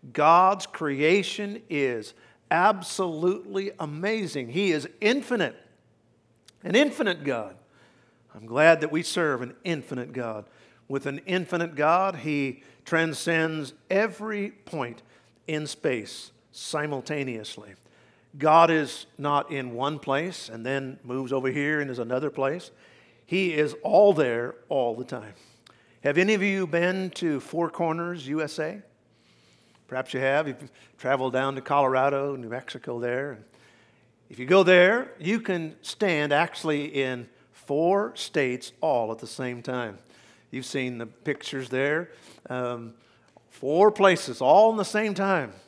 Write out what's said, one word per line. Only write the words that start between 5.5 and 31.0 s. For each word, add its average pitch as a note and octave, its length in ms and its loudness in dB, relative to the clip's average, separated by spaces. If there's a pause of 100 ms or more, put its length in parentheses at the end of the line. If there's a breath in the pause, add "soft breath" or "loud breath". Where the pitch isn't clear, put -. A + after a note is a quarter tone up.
an E3+ 120 -2
infinite G#3+ 480 2
God. A#2+ 320 -4 (800 soft breath)
I'm A2 100 -18
glad D3 360 6
that D3+ 100 -2
we D#3 120 -2
serve D3 380 -2
an B2+ 220 -10
infinite B2+ 500 -6
God. A2+ 320 -8 (420 soft breath)
With C3+ 180 -6
an C#3+ 200 -6
infinite E3+ 500 -4
God, E3+ 420 2
he C#3 460 -4 (220 soft breath)
transcends D#3+ 880 -2 (160)
every G#3 640 -2
point A#2+ 500 -10 (440 soft breath)
in D3+ 220 -4
space - 640 -6 (220)
simultaneously. C3 1200 -8 (640 soft breath)
God E3 340 8
is D#3 360 -2 (100)
not C#3+ 340 0
in C3 220 -6
one C#3 260 -4
place D#3 480 -4
and A2+ 180 -12
then C3+ 380 -4
moves B2+ 300 -6
over C3+ 160 0
here D3 320 -2
and C#3 100 -6
is B2 80 -8
another B2+ 300 -2
place. C#3 420 -4 (540 soft breath)
He F3 280 0
is D3+ 300 0
all G3+ 300 6
there B2 420 0 (140)
all B2 260 0
the B2 80 -8
time. G#2+ 300 -12 (680 soft breath)
Have C#3+ 140 2
any G3 160 4
of G3 80 0
you G3 240 0
been F3+ 500 0
to D3+ 260 -2
Four E3 280 -4
Corners, E3+ 600 -4
U D#3 120 -2
S D3 160 -6
A? F3 240 -6 (1080 soft breath)
Perhaps C3 240 -6
you C3 80 -2
have. C#3 260 2
You've C3 240 -10 (260 soft breath)
traveled C3 360 0